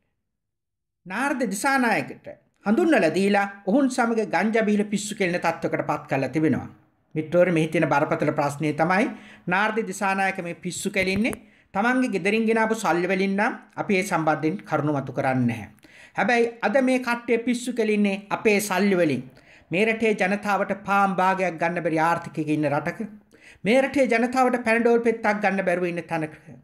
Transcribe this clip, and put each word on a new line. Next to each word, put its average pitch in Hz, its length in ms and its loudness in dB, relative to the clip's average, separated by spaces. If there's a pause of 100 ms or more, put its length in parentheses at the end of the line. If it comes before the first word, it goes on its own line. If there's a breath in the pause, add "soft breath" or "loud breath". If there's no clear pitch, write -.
(1080)
නාරද 247 380 -2
දිසානායකට 226 840 0 (400)
හඳුන්වලා 233 480 4
දීලා 196 320 2 (160)
ඔවුන් 254 280 2
සමග 233 360 0
ගංජා 208 380 2
බීලා 208 260 2
පිස්සු 202 240 -4
කෙලින 180 260 -2
තත්ත්වයකට 160 460 -2
පත් 147 200 -2
කරලා 135 220 -2
තිබෙනවා. 131 400 0 (460)
මිත්‍රවරු, 170 380 2
මෙහි 160 160 2
තියෙන 160 200 2
බරපතල 147 440 0
ප්‍රශ්නය 147 400 -2
තමයි 175 340 2 (380 loud breath)
නාරද 208 380 0
දිසානායක 190 580 -2
මේ 170 140 -8
පිස්සු 185 360 -8
කෙලින්නේ 196 440 0 (400 loud breath)
තමන්ගේ 254 380 0
ගෙදරින් 202 340 0
ගෙන 226 120 2
ආපු 220 160 2
සල්ලි 175 340 0
වලින් 196 280 0
නම් 220 180 0 (180)
අපි 185 240 -2
ඒ 180 60 0
සම්බන්ධයෙන් 156 580 0
කරුණු 151 320 -2
මතු 127 200 -4
කරන්නේ 131 340 0
නැහැ. 107 220 -4 (440 loud breath)
හැබැයි 233 460 0
අද 277 220 0
මේ 254 180 2
කට්ටිය 240 400 -2
පිස්සු 240 340 -4
කෙලින්නේ 208 440 0 (120)
අපේ 208 320 2
සල්ලි 196 360 2
වලින්. 147 260 2 (440 loud breath)
මේ 180 180 0
රටේ 220 300 0
ජනතාවට 202 680 -2
පාම් 196 360 0
භාගයක් 180 420 0
ගන්න 170 240 -2
බැරි 160 160 0
ආර්ථිකයක 160 500 -2
ඉන්න 151 200 0
රටක, 151 320 -2 (600 loud breath)
මේ 220 200 2
රටේ 269 260 2
ජනතාවට 247 560 2
පැනඩෝල් 233 380 2
පෙත්තක් 220 400 0
ගන්න 190 240 0
බැරුව 180 220 0
ඉන්න 170 160 -4
තැනක, 156 320 -6 (300)